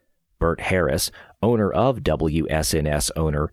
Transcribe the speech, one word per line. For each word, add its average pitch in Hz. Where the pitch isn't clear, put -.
Bert 82
Harris, 85
owner 107
of 117
W 78
S 78
N 76
S 73
owner 78